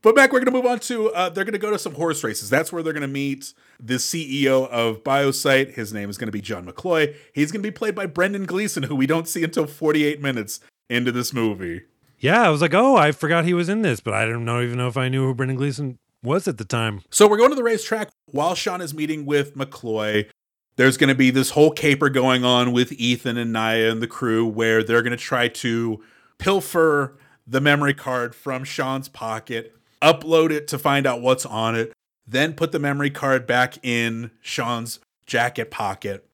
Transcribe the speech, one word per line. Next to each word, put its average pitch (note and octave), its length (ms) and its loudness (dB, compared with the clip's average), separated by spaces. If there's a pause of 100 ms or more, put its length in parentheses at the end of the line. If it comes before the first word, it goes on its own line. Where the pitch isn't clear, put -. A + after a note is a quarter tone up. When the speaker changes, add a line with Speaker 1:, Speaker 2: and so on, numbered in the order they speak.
Speaker 1:
But A3 120 6
Mac, C4+ 180 6
we're C4 60 4
gonna B3+ 140 2
move B3+ 140 0
on B3 140 0
to, A3 340 -2
uh, F3+ 160 0
they're F#3+ 140 -4
gonna G#3 140 -4
go G#3 140 -4
to G3+ 80 -2
some E3 140 -8
horse D#3 280 -2
races. G#2+ 260 -6
That's C#3+ 240 0
where E3+ 80 -6
they're D#3+ 120 -4
gonna D3 160 -6
meet C#3 440 -6 (300)
the B2 160 -2
C C#3 460 -2
E C3+ 40 4
O C3 180 4
of A#2 360 -2
Biosite. C3+ 720 2
His G#2+ 180 -8
name G2+ 160 -8
is G2+ 80 -10
gonna A2 140 -8
be G#2 100 -6
John G2 240 -8
McCloy. D3+ 520 -2 (160)
He's D3+ 180 0
gonna G3+ 140 -8
be G#3+ 80 -6
played G#3 240 -6
by G3 100 -6
Brendan F#3+ 400 -2
Gleeson, F3+ 380 -4
who D3 100 -6
we C3+ 120 2
don't D#3+ 200 0
see E3+ 160 -4
until D#3+ 240 -2
forty-eight D3+ 560 0
minutes A#2+ 380 -4 (280)
into B2 220 0
this A#2+ 220 -4
movie. G2 480 -2 (400)
Speaker 2:
Yeah, G#3 220 4
I F#3+ 80 6
was D3 100 2
like, D#3+ 120 2
"Oh, B3+ 240 6
I D3+ 140 6
forgot E3 360 0
he F3+ 80 0
was E3+ 140 0
in G#3+ 140 -2
this," C3+ 160 0
but G#2 160 -6
I A2 120 0
don't A#2 180 -4
know, A#2+ 180 -2
even A#2+ 160 -4
know B2 80 -2
if A#2+ 100 -4
I B2+ 120 -2
knew C3 180 0
who C3 80 -2
Brendan C3 220 -4
Gleeson C3+ 420 -4 (240)
was D3+ 240 -2
at C3+ 120 -4
the A2 60 -8
time. A2 460 -4
Speaker 1:
So G#3 160 8
we're G#3 120 6
going B3 120 6
to D4 60 -2
the B3 80 -2
racetrack A3 460 -4 (160)
while D3+ 280 -2
Sean F3+ 260 -6
is D3+ 140 -8
meeting D3+ 320 -6
with C#3+ 300 -2
McCloy. G#2+ 720 -4 (480)
There's C3 220 6
gonna C3+ 180 4
be C3 140 6
this C3 200 2
whole D3+ 220 6
caper C#3+ 380 2
going B2+ 340 2
on B2 260 4
with B2 220 0
Ethan A#2+ 460 -2
and A#2 140 -4
Naya A2+ 380 0
and A2+ 100 -4
the A#2 60 -4
crew A#2 400 -2
where A2+ 380 2
they're A#2 180 2
gonna A#2+ 140 -4
try A#2+ 320 -2
to A#2 520 -4 (460)
pilfer D#3+ 720 0 (280)
the B2+ 140 -2
memory C#3+ 340 4
card B2+ 400 -4
from C3 300 -8
Sean's C3+ 440 -6
pocket, A2+ 680 -8 (280)
upload D#3+ 480 4
it D3+ 180 -4
to C#3+ 100 -6
find C#3 280 2
out B2 140 0
what's B2+ 260 2
on A2+ 280 -2
it, A2+ 180 -2 (340)
then C#3 260 -2
put D#3+ 200 -4
the D#3+ 60 -4
memory C#3+ 320 -2
card C3+ 360 -2
back B2 380 0
in A#2 460 -4 (100)
Sean's A#2+ 580 -6 (280)
jacket A#2+ 440 -2
pocket. G2 640 -8